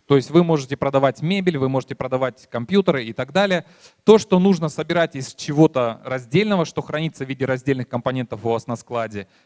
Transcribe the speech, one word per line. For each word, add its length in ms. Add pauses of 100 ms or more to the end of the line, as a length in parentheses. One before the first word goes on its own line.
То 80
есть 160
вы 120
можете 320
продавать 460
мебель, 380
вы 100
можете 240
продавать 560
компьютеры 560
и 80
так 180
далее. 340 (380)
То, 140
что 220
нужно 300
собирать 460
из 200
чего-то 680
раздельного, 600
что 160
хранится 420
в 60
виде 160
раздельных 420
компонентов 560
у 60
вас 160
на 120
складе, 500 (180)